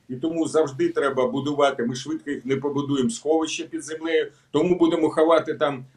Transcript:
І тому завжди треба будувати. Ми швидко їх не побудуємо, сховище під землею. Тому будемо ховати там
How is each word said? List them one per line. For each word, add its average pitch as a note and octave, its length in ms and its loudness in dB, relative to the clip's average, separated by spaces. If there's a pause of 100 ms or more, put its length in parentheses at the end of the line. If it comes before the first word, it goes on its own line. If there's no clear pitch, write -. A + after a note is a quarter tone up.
І B2+ 60 -8
тому D#3+ 320 -2
завжди D3 420 0
треба C3 380 0
будувати. C#3 560 0
Ми B2+ 120 -2
швидко D3 360 -8
їх C3 140 -8
не C3+ 120 0
побудуємо, C#3 520 0
сховище D#3+ 540 -2
під D#3 200 -10
землею. D#3 480 -2 (200)
Тому F3 240 2
будемо E3 340 2
ховати D#3 440 4
там C3+ 320 -2 (120)